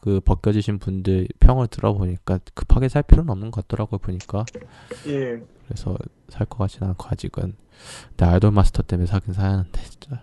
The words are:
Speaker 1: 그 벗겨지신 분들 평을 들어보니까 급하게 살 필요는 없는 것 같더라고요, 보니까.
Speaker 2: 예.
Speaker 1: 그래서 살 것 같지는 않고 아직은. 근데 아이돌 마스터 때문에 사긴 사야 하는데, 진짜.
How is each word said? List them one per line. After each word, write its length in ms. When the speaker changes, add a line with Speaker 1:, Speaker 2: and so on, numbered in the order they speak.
Speaker 1:
그 200
벗겨지신 600
분들 480
평을 300
들어보니까 720
급하게 340
살 160
필요는 260
없는 220
것 160
같더라고요, 300
보니까. 460
Speaker 2:
예. 340
Speaker 1:
그래서 300
살 180
것 120
같지는 300
않고 200
아직은. 460
근데 160
아이돌 260
마스터 320
때문에 240
사긴 260
사야 200
하는데, 300
진짜. 400